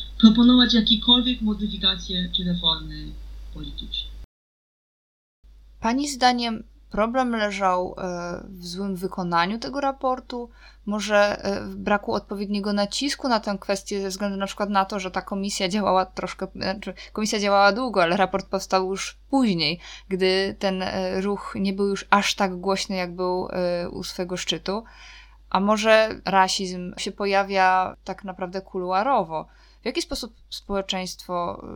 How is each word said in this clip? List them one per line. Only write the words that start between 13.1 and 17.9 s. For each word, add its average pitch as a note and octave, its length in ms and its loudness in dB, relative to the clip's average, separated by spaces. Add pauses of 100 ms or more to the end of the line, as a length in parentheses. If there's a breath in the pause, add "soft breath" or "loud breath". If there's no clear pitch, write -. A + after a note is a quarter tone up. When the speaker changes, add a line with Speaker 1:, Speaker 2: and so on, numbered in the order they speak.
Speaker 2:
na A3 120 2
tę G3+ 200 -4
kwestię G3 420 -4
ze G3 60 -4
względu G3 280 -4
na G3 100 -4
przykład G3+ 240 -4
na G3 140 4
to, G3 160 -4
że F#3 100 -6
ta F#3 120 -4
komisja G3 460 -4
działała F#3 380 2
troszkę, - 480 -8
znaczy, F#3+ 400 -6 (180 loud breath)
komisja G#3+ 260 -2
działała G3+ 340 6
długo, G#3 300 2